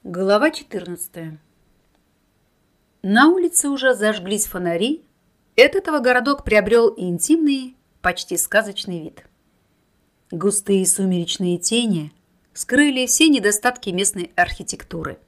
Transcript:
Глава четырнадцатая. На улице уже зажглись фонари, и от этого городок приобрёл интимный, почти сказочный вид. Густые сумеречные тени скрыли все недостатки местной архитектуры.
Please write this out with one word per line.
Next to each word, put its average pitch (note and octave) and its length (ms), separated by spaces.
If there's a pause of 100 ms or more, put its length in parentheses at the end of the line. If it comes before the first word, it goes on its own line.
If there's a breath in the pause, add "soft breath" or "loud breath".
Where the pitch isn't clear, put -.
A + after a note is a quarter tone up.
(140)
Глава G3+ 380
четырнадцатая. E3+ 880 (1600)
На C4+ 280
улице F4 400
уже C4 240
зажглись G#3 520
фонари, F#3 600 (500)
и A3+ 60
от C#4 120
этого E4 260
городок B3 440
приобрёл A3 540
интимный, C4 800 (240)
почти F3+ 340
сказочный G3+ 640
вид. - 240 (1040)
Густые G3 560
сумеречные F3+ 760
тени G3 520 (400)
скрыли C4 540
все D#4 240
недостатки G#3+ 640
местной F3+ 440
архитектуры. E3+ 840 (100)